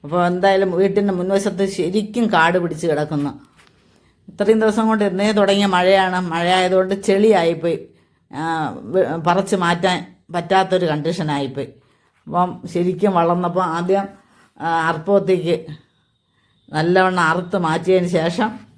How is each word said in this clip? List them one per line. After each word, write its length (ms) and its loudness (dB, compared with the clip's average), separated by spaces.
അപ്പോൾ 220 0
എന്തായാലും 460 2
വീട്ടിൻ്റെ 400 2
മുൻവശത്ത് 540 0
ശരിക്കും 640 -2
കാട് 260 4
പിടിച്ച് 280 -4
കിടക്കുന്നു. 440 -2
ഇത്രയും 320 2
ദിവസം 260 2
കൊണ്ട് 180 2
എന്നേ 280 0
തുടങ്ങിയ 340 2
മഴയാണ്. 540 2
മഴയായതുകൊണ്ട് 840 0
ചെളിയായിപ്പോയി, 880 2
ആ, 360 -4
വെ-, 360 -2
പറിച്ച് 500 0
മാറ്റാൻ 600 -2
പറ്റാത്തൊരു 520 0
കണ്ടീഷനായിപ്പോയി. 840 -4
അപ്പം 360 -2
ശരിക്കും 380 0
വളർന്നപ്പോൾ 520 0
ആദ്യം, 440 -2
ആ, 280 -2
അർപ്പത്തിക്ക് 760 0
നല്ലവണ്ണം 500 2
അറുത്ത് 360 -2
മാറ്റിയതിന് 500 0
ശേഷം 500 -2